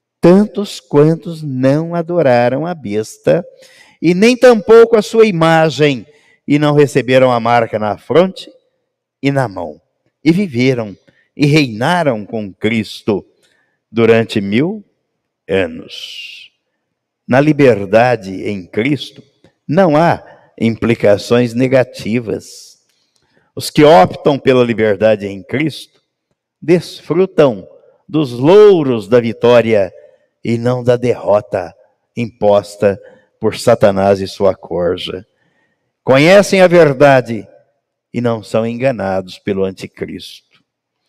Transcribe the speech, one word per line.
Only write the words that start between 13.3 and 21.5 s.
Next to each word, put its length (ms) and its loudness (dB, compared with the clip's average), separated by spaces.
durante 480 2
mil 460 -4
anos. 1000 -10
Na 140 2
liberdade 1040 0
em 160 -8
Cristo, 600 -6
não 300 2
há 260 0
implicações 1000 0